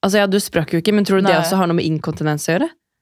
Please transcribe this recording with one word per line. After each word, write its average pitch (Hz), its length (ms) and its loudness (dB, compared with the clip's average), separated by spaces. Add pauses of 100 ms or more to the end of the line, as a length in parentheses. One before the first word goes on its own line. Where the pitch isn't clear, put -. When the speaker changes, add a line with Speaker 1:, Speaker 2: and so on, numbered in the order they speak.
Speaker 1:
alltså 196 160 2
ja, 202 100 2
du 196 120 0
sprack 165 340 -4
ju 170 60 2
inte, 185 120 0
men 208 140 2
tror 190 120 2
du 190 60 2
det 196 60 2
Speaker 2:
Nej. 170 100 4
Speaker 1:
också 170 160 -2
har 190 120 2
något 170 80 0
med - 100 0
inkontinens 156 640 -4
att 160 40 2
göra? 262 160 0 (320)